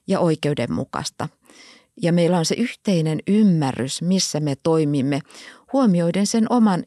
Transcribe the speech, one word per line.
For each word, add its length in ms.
ja 140
oikeudenmukaista. 1080
Ja 100
meillä 260
on 60
se 100
yhteinen 720
ymmärrys, 760
missä 380
me 220
toimimme, 580
huomioiden 540
sen 240
oman 360